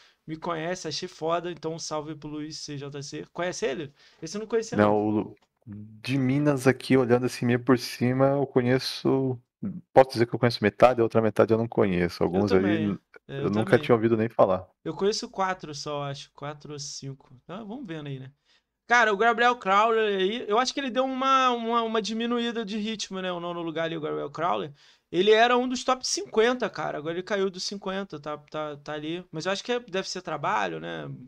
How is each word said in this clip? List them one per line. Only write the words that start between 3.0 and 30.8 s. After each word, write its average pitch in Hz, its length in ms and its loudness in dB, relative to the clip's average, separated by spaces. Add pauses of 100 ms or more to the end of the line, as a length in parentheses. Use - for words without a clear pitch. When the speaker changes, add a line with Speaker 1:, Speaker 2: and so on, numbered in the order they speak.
Speaker 1:
C. 151 320 -12
Conhece 175 320 -4
ele? 190 260 -4 (300)
Esse 160 160 -10
eu 208 40 -6
não 220 60 -10
conhecia, 226 300 -2
não. 208 340 4
Speaker 2:
Não, 107 100 0
o, - 140 -12 (300)
de 107 540 -6
Minas 135 480 2
aqui, 127 300 4
olhando 123 280 4
assim 123 220 -2
meio 120 160 4
por 123 160 4
cima, 127 480 0
eu 139 180 2
conheço, 131 960 0 (520)
posso 131 200 8
dizer 117 160 2
que - 80 -4
eu 113 40 -6
conheço 120 240 2
metade, 120 360 6
a 117 40 4
outra 113 180 4
metade 107 300 4
eu 110 60 6
não 117 100 -2
conheço. 90 540 0
Speaker 1:
Eu 87 60 4
Speaker 2:
Alguns 98 240 2
ali 95 120 6
Speaker 1:
também, 101 360 0 (280)
é, 139 100 -12
Speaker 2:
eu 139 60 -4
Speaker 1:
eu 147 60 -2
Speaker 2:
nunca 107 220 0
Speaker 1:
também. 151 140 4
Speaker 2:
tinha 123 100 6
ouvido 113 220 2
nem 110 100 0
falar. 98 400 2 (160)
Speaker 1:
Eu 160 120 -6
conheço 208 340 -2
quatro 185 460 -6
só, 143 280 -8
acho. 143 300 -10
Quatro 147 400 -14
ou 147 60 -12
cinco. 139 500 -14 (140)
Então, 202 240 -14
vamos 247 180 -12
vendo 160 220 -12
aí, 143 120 -10
né? 131 120 -16 (540)
Cara, 233 280 4
o 196 40 0
Gabriel 233 380 4
Crowler 214 640 2
aí, 214 260 -2
eu 214 140 2
acho 254 140 0
que - 60 -4
ele 277 120 -4
deu 254 140 0
uma, 262 460 2
uma, 233 320 0
uma 226 180 0
diminuída 233 640 -2
de 196 120 -6
ritmo, 208 440 -6
né? 185 100 -2
O 175 80 -6
nono 175 220 -6
lugar 165 240 -4
ali, 165 100 -4
o 160 60 -6
Gabriel 151 280 -4
Crowler. 165 440 -2 (360)
Ele 190 220 4
era 240 260 6
um 254 120 0
dos 247 160 -6
top 254 200 0
cinquenta, 240 640 0
cara. 151 280 -6
Agora 151 180 -6
ele 180 80 -6
caiu 196 260 0
dos 185 140 -8
cinquenta, 196 560 -8
tá, 151 180 -8
tá, 151 380 -8
tá 143 180 -12
ali. 160 380 -8
Mas 156 140 -8
eu 190 80 -2
acho 196 100 -6
que - 80 -6
é, 247 80 0
deve 190 300 -6
ser 185 120 -8
trabalho, 170 600 -4